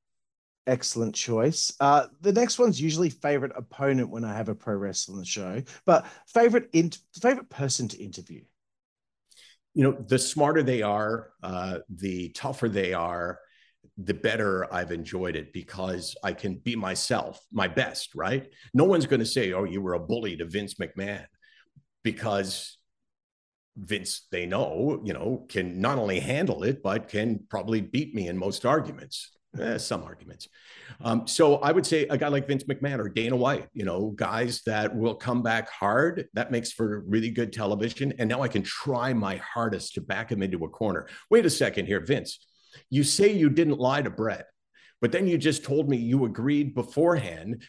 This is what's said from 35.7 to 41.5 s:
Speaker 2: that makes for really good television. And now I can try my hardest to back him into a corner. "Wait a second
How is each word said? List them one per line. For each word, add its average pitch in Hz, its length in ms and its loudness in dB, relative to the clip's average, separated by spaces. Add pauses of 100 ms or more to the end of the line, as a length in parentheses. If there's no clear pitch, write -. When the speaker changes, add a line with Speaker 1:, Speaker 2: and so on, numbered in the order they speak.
Speaker 2:
that 117 160 -2
makes 117 200 -2
for 104 360 -2
really 110 240 2
good 113 200 -2
television. 110 680 -2
And 110 100 2
now 127 140 0
I 127 40 0
can 107 140 0
try 127 500 -2
my 98 260 0
hardest 107 580 -4
to - 60 -6
back 110 300 -4
him 101 120 -2
into 90 220 -2
a 76 40 -6
corner. 95 380 -2 (240)
"Wait 220 160 8
a - 20 6
second 104 380 0